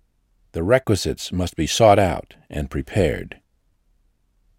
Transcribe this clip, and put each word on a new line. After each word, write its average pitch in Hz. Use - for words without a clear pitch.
The 82
requisites 101
must 90
be 78
sought 104
out 87
and 73
prepared. 71